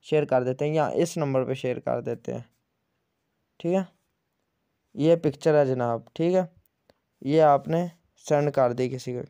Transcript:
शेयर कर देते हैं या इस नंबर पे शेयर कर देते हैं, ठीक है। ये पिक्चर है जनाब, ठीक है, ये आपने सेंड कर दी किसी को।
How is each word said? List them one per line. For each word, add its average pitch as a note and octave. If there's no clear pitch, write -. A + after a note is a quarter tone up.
शेयर D3+
कर C3
देते B2+
हैं D3+
या D3+
इस E3
नंबर C3+
पे B2+
शेयर B2+
कर A#2+
देते A#2+
हैं, A#2
ठीक E3+
है। F#3+
ये D#3+
पिक्चर D#3+
है D3
जनाब, A#2+
ठीक E3+
है, F3+
ये D3
आपने D#3
सेंड D3
कर B2
दी B2
किसी B2+
को। B2